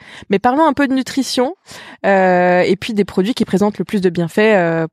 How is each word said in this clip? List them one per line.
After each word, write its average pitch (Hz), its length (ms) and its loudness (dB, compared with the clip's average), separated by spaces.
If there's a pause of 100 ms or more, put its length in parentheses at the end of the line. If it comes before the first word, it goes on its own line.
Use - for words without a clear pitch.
(300)
Mais 190 100 0
parlons 262 260 2
un 285 80 2
peu 285 140 0
de 254 60 -2
nutrition, 262 600 -2 (500)
euh, 180 560 4
et 185 140 0
puis - 180 -8
des 202 120 0
produits 196 280 -2
qui - 120 -4
présentent 202 340 0
le 185 60 -6
plus 208 160 -2
de 185 80 2
bienfaits, 170 300 -4
euh, 170 540 2